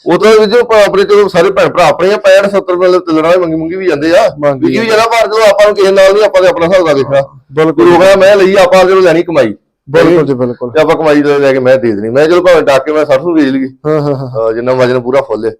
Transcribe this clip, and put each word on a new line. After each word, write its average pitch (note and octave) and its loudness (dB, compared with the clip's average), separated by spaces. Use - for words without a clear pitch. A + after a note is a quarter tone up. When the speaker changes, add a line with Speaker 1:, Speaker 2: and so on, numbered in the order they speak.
Speaker 1:
ਉਹ E3+ 0
ਤਾਂ G#3+ 4
ਵੀ G#3+ 2
ਜੋ A#3 0
ਪ-, A3 -2
ਆਪਣੇ G3 2
ਚਲੋ G3+ 2
ਸਾਰੇ F#3 0
ਭੈਣ D#3+ 0
ਭਰਾ D#3+ 0
ਆਪਣੇ F#3 0
ਆ, G#3 -2
ਪੈਂਹਠ, G3 2
ਸੱਤਰ F#3 -4
ਮਤਲਬ F3+ 0
ਤਿੱਲਣਾ D#3+ -2
ਵੀ F3+ 2
ਮੰਗੀ E3 -2
ਮੁੰਗੀ E3 -8
ਵੀ F#3+ -6
ਜਾਂਦੇ D#3+ 0
ਆ। G3+ 0
Speaker 2:
ਮੰਗੀ C#3+ -2
Speaker 1:
ਵਿਕੀ C3 -2
ਵੀ A3+ -4
ਜਾਣਾ A3 0
ਬਾਹਰ, A#3 -2
ਚਲੋ G#3 -6
ਆਪਾਂ G#3 2
ਨੂੰ G#3 0
ਕਿਸੇ G3 0
ਨਾਲ F#3+ 4
ਨਹੀਂ, G#3+ 2
ਆਪਾਂ F#3+ 0
ਤੇ F#3 2
ਆਪਣਾ E3+ 0
ਹਿਸਾਬ F3+ 0
ਦਾ D3+ 0
ਦੇਖਣਾ। C#3 0
Speaker 2:
ਬਿਲਕੁਲ। D#3 -2
Speaker 1:
ਕੋਈ D#3 0
ਰੋਕਣਾ F3+ 4
ਮੈਂ F#3+ 4
ਲਈ, F#3+ 2
ਆਪਾਂ F#3 2
ਚਲੋ F#3+ 2
ਲੈਣੀ E3+ 0
ਕਮਾਈ। C3+ -2
Speaker 2:
ਬਿਲਕੁਲ E3 2
ਜੀ, C#3 -4
ਬਿਲਕੁਲ। B2 -6
Speaker 1:
ਤੇ D#3 0
ਆਪਾਂ D3+ 2
ਕਮਾਈ D3 0
ਲੈ, C#3+ 0
ਲੈ C#3 2
ਕੇ C3+ -2
ਮੈਂ B2+ 2
ਦੇ A#2 -2
ਦੇਣੀ। G#2 -6
ਮੈਂ C3+ 0
ਚਲੋ F3 2
ਭਾਵੇਂ F3 2
ਡਾਕ C3+ 0
ਕੇ D3+ -6
ਮੈਂ D3+ -2
ਸੱਠ C3+ 0
ਨੂੰ E3+ -4
ਵੇਚ D3+ 2
ਲਈਏ। C3+ -4
Speaker 2:
ਹਾਂ, D3+ -6
ਹਾਂ, D3+ -2
ਹਾਂ, C#3+ -4
ਹਾਂ। C3 -10
Speaker 1:
ਹਾਂ, A2+ -4
ਜਿੰਨਾ A#2+ -4
ਵਜਨ B2+ 0
ਪੂਰਾ B2 -2
ਫੁੱਲ G#2+ -6
ਹੈ। A2 -4